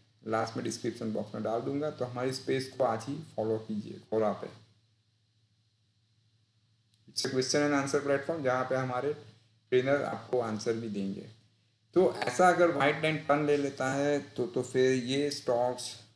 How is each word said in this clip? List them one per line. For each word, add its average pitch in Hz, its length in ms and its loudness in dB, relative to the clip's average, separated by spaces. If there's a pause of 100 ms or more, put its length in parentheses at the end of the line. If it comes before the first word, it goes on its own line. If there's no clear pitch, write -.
(260)
last 110 300 0
में 123 80 -2
description 113 480 -4
box 107 220 -6
में 110 100 -6
डाल 113 160 0
दूंगा। 143 300 -2
तो 135 140 -4
हमारी 123 280 -2
space 131 440 -4
को 131 80 2
आज 113 240 0
ही 139 60 -4 (220)
फॉलो 110 200 0 (120)
कीजिए 107 320 -6 (120)
Quora 107 200 2 (100)
पे। - 60 -8 (2500)
It's - 160 -4
a 123 40 -4
question 131 340 2
and 147 120 2
answer 139 280 0
platform 143 400 0
जहाँ 127 200 2
पे 131 120 0
हमारे 131 360 -2 (600)
ट्रेनर 135 320 4
आपको - 360 -2
answer 110 320 -2
भी 113 160 -4
देंगे। 98 380 -4 (720)
तो 175 220 6
ऐसा - 300 4
अगर 170 240 6
white 147 300 2
लाइन 156 140 2 (120)
turn 147 180 4
ले 147 100 4
लेता 139 360 -2
है 143 280 2
तो, 127 260 -4
तो 127 160 -2
फिर 131 300 4 (120)
ये 139 260 0
stocks 123 600 -2 (260)